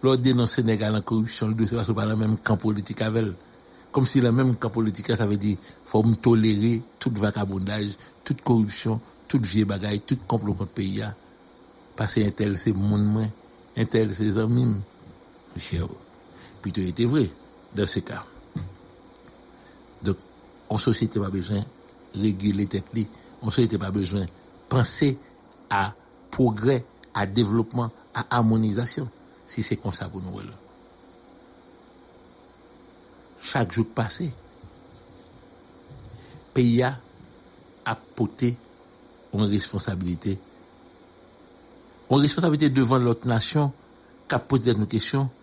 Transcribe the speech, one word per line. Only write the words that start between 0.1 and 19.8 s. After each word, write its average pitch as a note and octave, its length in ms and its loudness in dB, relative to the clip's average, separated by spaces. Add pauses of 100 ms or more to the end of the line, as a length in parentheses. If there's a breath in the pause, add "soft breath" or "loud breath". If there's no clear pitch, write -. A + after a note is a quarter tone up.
dénoncer B2 460 4
nèg A2 160 2
la G#2+ 220 0
corruption, A2 460 -2
les A2 60 0
deux, A2+ 120 0
c'est A2 280 -2
pas G#2+ 80 -2
dans G#2+ 80 0
le A2 60 0
même G#2+ 220 2
camp - 180 0
politique G#2 460 -2
avec A2 220 0
elle. G2 100 -6 (580 loud breath)
Comme C3+ 140 2
si C3+ 140 4
le A#2+ 120 4
même B2+ 240 2
camp A2+ 140 -4
politique, G#2+ 440 -2
ça G#2+ 120 0
veut G#2 100 0
dire, G2+ 200 -2 (280 loud breath)
faut A2 180 2
me A2+ 120 6
tolérer A2 680 2 (160)
tout B2+ 160 0
vagabondage, G2+ 760 -2 (320 loud breath)
toute - 180 -4
corruption, A2+ 580 0 (280 loud breath)
toute B2+ 180 2
vieille G#2 200 2
bagaille, G2+ 340 -4
tout - 260 -2
complot G#2 280 -2
contre F2+ 160 -6
le - 120 -8
pays. G2 220 -4 (880)
Parce A2 200 0
que G#2+ 120 4
un G2+ 40 0
tel, G2+ 280 -2
c'est A2+ 140 0
monde G#2 320 2
moins, A2 240 0 (480)
un A#2 80 0
tel, A2 280 0
c'est G#2 260 0
amis. A2+ 360 2 (840)
Cher. F2 300 -4 (760 loud breath)
Puis F#2+ 120 -6
tout G#2 80 -4
était F#2 240 -2
vrai, A#2+ 260 2 (460)
dans G#2 100 2
ce - 140 2
cas. - 240 -12 (1800 loud breath)